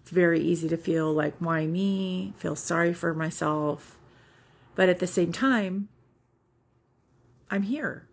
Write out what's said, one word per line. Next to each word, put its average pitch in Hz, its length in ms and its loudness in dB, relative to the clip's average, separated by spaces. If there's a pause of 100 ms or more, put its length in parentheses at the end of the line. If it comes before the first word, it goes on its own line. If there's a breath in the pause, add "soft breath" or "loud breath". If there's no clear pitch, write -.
It's - 100 -18
very 170 300 4
easy 165 280 0
to 165 80 0
feel 160 360 0
like, 151 260 0
"Why 165 280 0
me?" 190 680 -2
Feel - 200 -4
sorry 170 380 0
for 170 200 -2
myself. 151 840 -4 (800 soft breath)
But 185 120 4
at 180 120 4
the 185 60 0
same 175 260 2
time, 202 560 0 (1600)
I'm 202 120 0
here. 220 500 -4